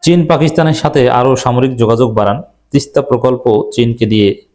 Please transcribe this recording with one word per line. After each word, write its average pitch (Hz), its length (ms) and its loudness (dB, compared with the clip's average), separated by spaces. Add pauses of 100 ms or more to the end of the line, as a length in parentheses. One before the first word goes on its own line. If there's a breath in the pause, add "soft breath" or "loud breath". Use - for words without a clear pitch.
চীন 170 240 2
পাকিস্তানের 156 560 0
সাথে 147 180 0 (100)
আরও 123 260 2
সামরিক 127 400 -2
যোগাযোগ 117 360 2
বাড়ান, 107 260 0 (300)
তিস্তা - 340 -2
প্রকল্প 127 420 -2 (280)
চীনকে 117 340 -2
দিয়ে 104 220 2 (260)